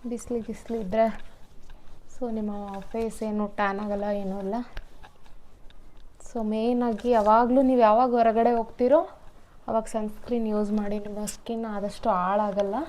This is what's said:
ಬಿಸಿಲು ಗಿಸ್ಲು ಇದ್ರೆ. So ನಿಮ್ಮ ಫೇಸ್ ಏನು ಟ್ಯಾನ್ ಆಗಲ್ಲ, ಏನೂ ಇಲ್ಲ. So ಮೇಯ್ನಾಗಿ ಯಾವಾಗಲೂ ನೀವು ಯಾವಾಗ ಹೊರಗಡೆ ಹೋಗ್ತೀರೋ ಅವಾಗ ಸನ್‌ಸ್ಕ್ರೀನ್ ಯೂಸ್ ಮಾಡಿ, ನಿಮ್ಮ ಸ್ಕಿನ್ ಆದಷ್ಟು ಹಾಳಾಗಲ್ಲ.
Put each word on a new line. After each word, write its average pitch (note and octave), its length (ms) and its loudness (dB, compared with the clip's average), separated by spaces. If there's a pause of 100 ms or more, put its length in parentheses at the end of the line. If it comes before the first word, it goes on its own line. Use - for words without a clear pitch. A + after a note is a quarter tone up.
ಬಿಸಿಲು A#3 300 -4
ಗಿಸ್ಲು A3+ 380 -8
ಇದ್ರೆ. A3 280 2 (1080)
So A#3+ 160 -4
ನಿಮ್ಮ G3+ 480 -6
ಫೇಸ್ A3+ 440 -6
ಏನು G#3+ 240 -2
ಟ್ಯಾನ್ G3+ 320 -2
ಆಗಲ್ಲ, G3+ 240 -4
ಏನೂ G3+ 360 -4
ಇಲ್ಲ. G3 160 -4 (1700)
So A#3 160 -6
ಮೇಯ್ನಾಗಿ A#3 680 0
ಯಾವಾಗಲೂ A#3 520 6
ನೀವು B3+ 200 6
ಯಾವಾಗ A#3 300 6
ಹೊರಗಡೆ A#3 400 4
ಹೋಗ್ತೀರೋ B3+ 580 4 (580)
ಅವಾಗ A3 160 0
ಸನ್‌ಸ್ಕ್ರೀನ್ A3 640 -4
ಯೂಸ್ G#3 240 0
ಮಾಡಿ, G#3 280 0
ನಿಮ್ಮ G#3 260 -6
ಸ್ಕಿನ್ A3+ 400 -6
ಆದಷ್ಟು G3+ 440 -4
ಹಾಳಾಗಲ್ಲ. G3+ 680 2 (140)